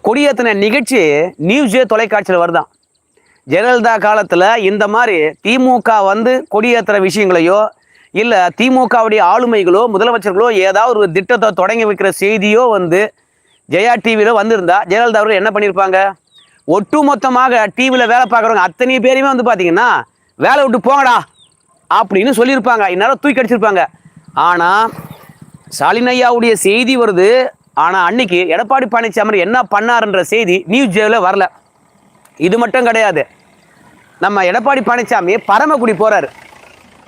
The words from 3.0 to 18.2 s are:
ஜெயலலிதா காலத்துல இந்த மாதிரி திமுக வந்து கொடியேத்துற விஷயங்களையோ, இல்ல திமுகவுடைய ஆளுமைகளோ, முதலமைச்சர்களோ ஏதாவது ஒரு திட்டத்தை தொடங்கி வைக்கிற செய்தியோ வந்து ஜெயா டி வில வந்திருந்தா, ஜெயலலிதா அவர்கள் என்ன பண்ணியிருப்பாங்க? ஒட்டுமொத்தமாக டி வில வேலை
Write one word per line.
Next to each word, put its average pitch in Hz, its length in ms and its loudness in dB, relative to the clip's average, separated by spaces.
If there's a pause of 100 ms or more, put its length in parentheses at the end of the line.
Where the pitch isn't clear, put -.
ஜெயலலிதா 226 480 2
காலத்துல 208 600 2
இந்த 208 300 -2
மாதிரி 202 560 0
திமுக 233 640 2
வந்து 226 460 0
கொடியேத்துற 214 480 0
விஷயங்களையோ, 185 680 0 (440)
இல்ல 202 360 0 (140)
திமுகவுடைய 233 580 2
ஆளுமைகளோ, 208 760 2
முதலமைச்சர்களோ 214 580 0
ஏதாவது 208 480 0
ஒரு 196 120 0
திட்டத்தை 202 400 0
தொடங்கி 202 340 -2
வைக்கிற 196 340 -2
செய்தியோ 214 500 0
வந்து 190 440 0 (560)
ஜெயா 208 320 0
டி 226 140 -2
வில 214 40 0
வந்திருந்தா, 208 560 0 (120)
ஜெயலலிதா 226 280 0
அவர்கள் 214 200 0
என்ன 202 180 0
பண்ணியிருப்பாங்க? 196 580 0 (560)
ஒட்டுமொத்தமாக 247 1080 0
டி 262 140 0
வில 254 80 0
வேலை 240 320 2